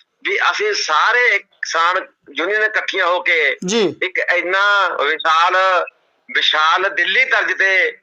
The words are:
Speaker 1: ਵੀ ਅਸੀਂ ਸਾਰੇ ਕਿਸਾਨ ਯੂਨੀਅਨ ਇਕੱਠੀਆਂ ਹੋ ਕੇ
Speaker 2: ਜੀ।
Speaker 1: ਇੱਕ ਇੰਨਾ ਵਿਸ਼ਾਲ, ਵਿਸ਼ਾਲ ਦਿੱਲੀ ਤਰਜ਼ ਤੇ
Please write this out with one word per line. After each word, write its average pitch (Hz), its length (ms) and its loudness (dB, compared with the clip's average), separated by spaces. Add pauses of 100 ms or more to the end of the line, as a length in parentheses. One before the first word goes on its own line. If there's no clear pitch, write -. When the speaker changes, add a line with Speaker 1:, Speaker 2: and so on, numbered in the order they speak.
(260)
Speaker 1:
ਵੀ 190 120 -2 (120)
ਅਸੀਂ 202 240 -2
ਸਾਰੇ 202 640 0
ਕਿਸਾਨ 175 680 -4 (320)
ਯੂਨੀਅਨ 202 240 -2
ਇਕੱਠੀਆਂ 190 440 -2
ਹੋ 175 140 0
ਕੇ 160 440 0
Speaker 2:
ਜੀ। 190 380 0
Speaker 1:
ਇੱਕ - 160 -6
ਇੰਨਾ 190 720 0
ਵਿਸ਼ਾਲ, 165 960 2 (500)
ਵਿਸ਼ਾਲ 156 480 2
ਦਿੱਲੀ 196 420 0
ਤਰਜ਼ 208 280 0
ਤੇ 185 500 0